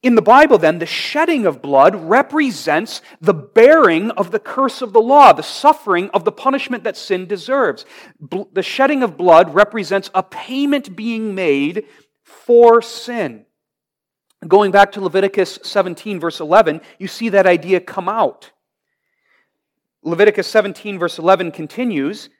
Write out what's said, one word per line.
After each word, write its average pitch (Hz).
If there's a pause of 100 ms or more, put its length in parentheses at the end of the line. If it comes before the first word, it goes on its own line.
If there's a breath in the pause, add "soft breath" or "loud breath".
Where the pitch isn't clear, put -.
In 247
the 196
Bible, 254
then, 170
the 165
shedding 294
of 143
blood 139
represents 214 (200 soft breath)
the 165
bearing 220
of 180
the 208
curse -
of 208
the 220
law, 247
the 151
suffering 202
of 180
the 208
punishment 262
that 214
sin 185
deserves. 202 (340 loud breath)
Bl-, 180
the 185
shedding 269
of 180
blood 170
represents 196
a 185
payment 277
being 220
made 165 (360 soft breath)
for 233
sin. 185 (1000)
Going 196
back 202
to 208
Leviticus 190
seventeen, 185
verse 160
eleven, 165 (180 soft breath)
you 190
see 226
that 190
idea 180
come 180
out. 202 (1500)
Leviticus 196
seventeen, 196
verse 170
eleven 175
continues. 185